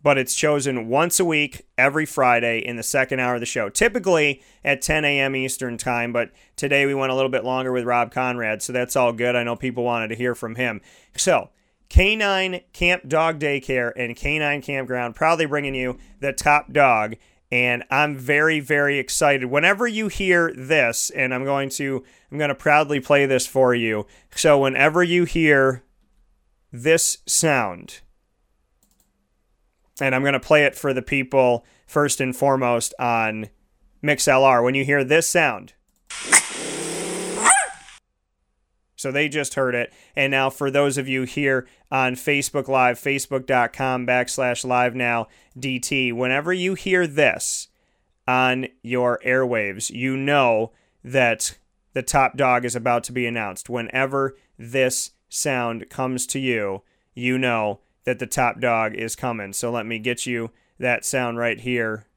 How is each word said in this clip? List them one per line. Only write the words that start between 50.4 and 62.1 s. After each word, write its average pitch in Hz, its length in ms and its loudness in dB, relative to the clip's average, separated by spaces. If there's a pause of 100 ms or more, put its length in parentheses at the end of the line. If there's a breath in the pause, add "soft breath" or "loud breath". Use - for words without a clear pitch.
that 123 540 0 (360)
the 131 100 -4
top 135 340 2
dog 127 260 2
is 123 120 -4
about 120 300 0
to - 60 -12
be 123 140 -4
announced. 113 460 -6
Whenever 131 640 -2 (180 soft breath)
this 127 580 -2 (180)
sound 120 600 -4
comes 127 340 -4
to - 140 -6
you, 107 420 -2 (320)
you 123 240 -2
know 113 420 -2 (240)
that 123 140 -2
the 123 80 -6
top 120 340 -2
dog 113 360 0
is 110 200 -6
coming. 110 380 -8
So 120 160 -6
let 117 160 -6
me 113 140 -8
get 120 260 -4
you 117 240 -6 (300)
that 123 260 -2
sound 120 320 -2
right 117 220 -2
here. 113 580 -4